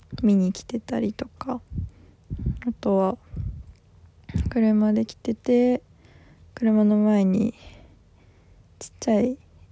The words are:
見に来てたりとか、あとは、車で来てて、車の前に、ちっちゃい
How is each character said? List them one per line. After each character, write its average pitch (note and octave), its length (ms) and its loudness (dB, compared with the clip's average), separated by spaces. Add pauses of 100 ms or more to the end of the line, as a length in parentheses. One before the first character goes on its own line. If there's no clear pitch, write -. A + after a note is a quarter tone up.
(240)
見 G#3 120 4
に F#3 180 2
来 - 100 -12
て A#3 160 -8
た A3+ 200 -6
り A3 140 -2
と - 140 -10
か、 B3+ 340 -10 (1080)
あ A#3+ 120 -4
と G3 180 0
は、 F#3+ 200 0 (1300)
車 G#3+ 440 2
で A3 120 0
来 - 100 -18
て A3+ 200 -6
て、 B3 480 2 (720)
車 G#3+ 280 2
の G#3 140 4
前 G#3 280 4
に、 F#3+ 280 0 (1300)
ち - 80 -14
っ - 120 -16
ち - 120 0
ゃ G#3 80 4
い B3 180 0 (340)